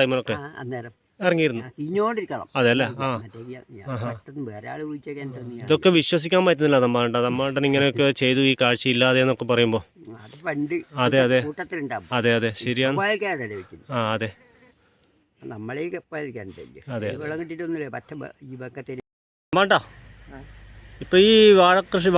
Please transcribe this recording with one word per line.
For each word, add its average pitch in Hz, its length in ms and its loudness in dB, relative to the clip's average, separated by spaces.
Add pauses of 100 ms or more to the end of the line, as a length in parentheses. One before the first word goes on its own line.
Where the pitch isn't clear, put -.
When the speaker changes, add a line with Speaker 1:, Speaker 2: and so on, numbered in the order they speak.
Speaker 1:
ടൈമിലൊക്കെ? 127 420 0
Speaker 2:
ആ, - 100 -16 (120)
അന്നേരം. 120 300 -12 (320)
Speaker 1:
ഇറങ്ങിയിരുന്നു. 156 380 2
Speaker 2:
ആ, 127 40 -16 (100)
കിഞ്ഞോണ്ടിരിക്കണം. 185 680 -4 (120)
Speaker 1:
അതെ 120 160 4
അല്ലേ? 127 120 0 (200)
ആ. - 20 -2 (140)
Speaker 2:
മറ്റേ 113 180 -18 (100)
ഈ, 127 60 -14 (220)
ഞാൻ 95 60 -20 (100)
Speaker 1:
ആഹാ. 120 180 -8
Speaker 2:
പെട്ടെന്ന് 139 300 -14 (100)
വേറെ 104 200 -16
ആള് 151 160 -12
കുഴിച്ച 147 280 -14
കിണറ്റൊന്നും 123 420 -12
ഞാൻ 113 80 -14
Speaker 1:
ഇതൊക്കെ 156 320 4
വിശ്വസിക്കാൻ 170 480 2
പറ്റുന്നില്ല 147 380 4
തമ്മാട്ട. 120 280 2 (140)
തമ്മാട്ടൻ 135 420 -2
ഇങ്ങനെയൊക്കെ 139 380 2 (160)
ചെയ്തു 131 180 2 (100)
ഈ 127 120 2
കാഴ്ചയില്ലാതെ 127 640 2
എന്നൊക്കെ 127 260 -2
പറയുമ്പോ. 117 300 2 (440)
Speaker 2:
അത് 113 100 -20 (120)
പണ്ട് 151 280 -4 (300)
Speaker 1:
അതെ, 131 220 4
അതെ. 127 120 2 (100)
Speaker 2:
കൂട്ടത്തിലുണ്ടാവും. 143 600 -10 (100)
Speaker 1:
അതെ, 117 200 2
അതെ. 113 120 -2 (120)
ശരിയാണ്. 131 340 -2
Speaker 2:
ഇപ്പൊ 196 120 -2
അയാൾക്കാണല്ലോ 170 520 -6
വെക്കുന്നത്. 90 380 -18
Speaker 1:
ആ, - 20 0 (160)
അതെ. 107 140 -6 (1200)
Speaker 2:
നമ്മളെ 117 340 -10
ഈ - 80 -10
കപ്പ - 260 -16
അയാൾക്കാണല്ലേ. 101 440 -14
Speaker 1:
അതെ, 64 180 -20
Speaker 2:
ഈ 135 140 -14
Speaker 1:
അതെ. 104 160 -6 (100)
Speaker 2:
വെള്ളം 156 200 -8
കിട്ടിയിട്ടൊന്നുമില്ല. 160 560 -8
പച്ച - 140 -16 (120)
ബ-, - 100 -16 (160)
ഈ 127 140 -14
ബക്കത്തിൽ. 127 340 -14 (540)
Speaker 1:
തമ്മാട്ടാ, 190 280 4 (540)
Speaker 2:
ആ. 135 80 -18 (640)
Speaker 1:
ഇപ്പൊ 185 100 2 (140)
ഈ - 20 8 (300)
വാഴ 180 140 6 (180)
കൃഷി, 185 240 2